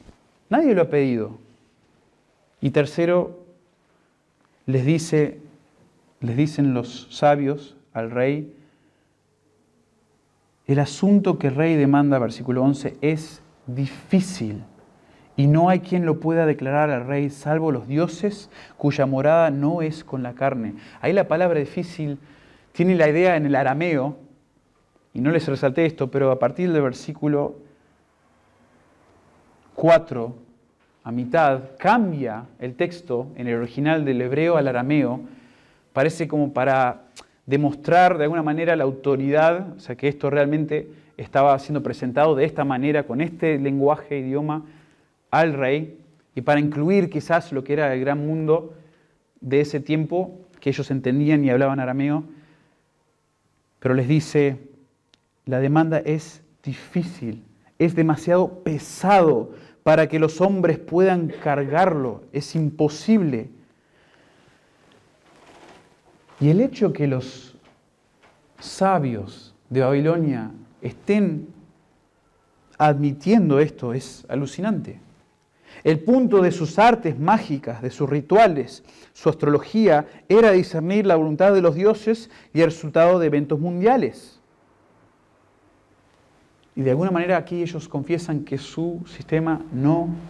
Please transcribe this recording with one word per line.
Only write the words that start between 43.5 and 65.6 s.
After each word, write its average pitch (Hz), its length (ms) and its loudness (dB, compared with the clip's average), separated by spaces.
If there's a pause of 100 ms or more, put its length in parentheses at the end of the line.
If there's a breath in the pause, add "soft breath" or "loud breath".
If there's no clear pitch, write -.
lenguaje, 139 640 0
idioma, 147 460 -6 (640 loud breath)
al 160 220 2
rey, 139 440 -4 (380)
y 131 60 -8
para 147 180 2
incluir 151 500 0
quizás 165 420 -4
lo 135 120 -6
que 139 100 -4
era 147 200 0
el 131 80 -4
gran 143 240 -4
mundo 160 500 -2 (640 loud breath)
de 139 220 0
ese 147 180 -4
tiempo, 160 600 -4 (180)
que - 100 -4
ellos 139 220 -4
entendían 139 520 0
y 135 60 2
hablaban 135 300 2
arameo, 139 460 -2 (1500 loud breath)
pero 127 160 0
les 127 120 0
dice, 143 520 0 (840)
"La 127 140 -2
demanda 156 400 2
es - 440 -8 (200)
difícil, 131 800 -8 (360 soft breath)
es 160 160 0
demasiado 165 680 0
pesado 156 920 2 (300 loud breath)
para 156 240 4
que 156 120 -2
los 156 220 0
hombres 180 360 2
puedan 180 520 0 (140)
cargarlo, 143 880 0
es 139 240 -8
imposible". 151 920 0 (3000 soft breath)